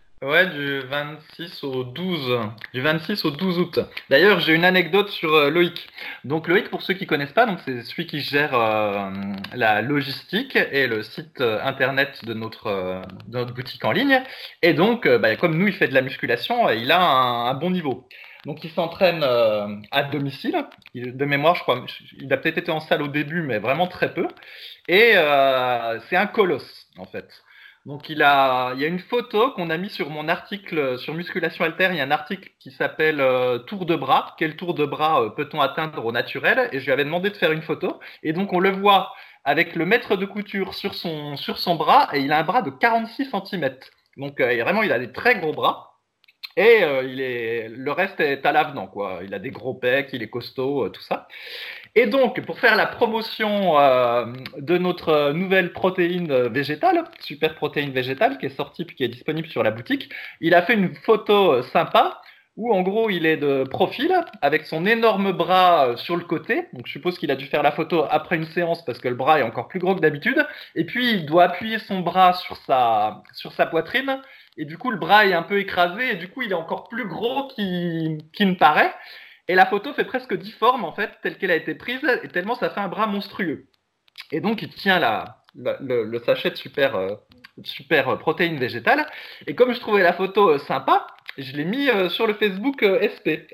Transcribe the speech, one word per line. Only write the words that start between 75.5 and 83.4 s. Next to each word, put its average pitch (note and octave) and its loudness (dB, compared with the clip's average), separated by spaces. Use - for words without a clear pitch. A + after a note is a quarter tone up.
écrasé, G3 0
et G#3+ -4
du F3+ -10
coup, C4 -12
il A#3 -6
est F#3 -2
encore E3 -8
plus A#3 -8
gros A#3 -4
qu'il, F3 -4
qu'il G3 2
ne F#3 0
paraît. F#3 4
Et - 0
la F#3 8
photo G3+ -2
fait D#3+ -2
presque B3 -6
difforme, A3 0
en D#3 -8
fait, G#3 -4
telle E3+ -6
qu'elle F#3 -2
a E3+ 4
été D#3+ -2
prise, B3+ -10
et - -12
tellement G3 -4
ça B3 -2
fait G#3+ -6
un G3 -4
bras - -2
monstrueux. G3 -6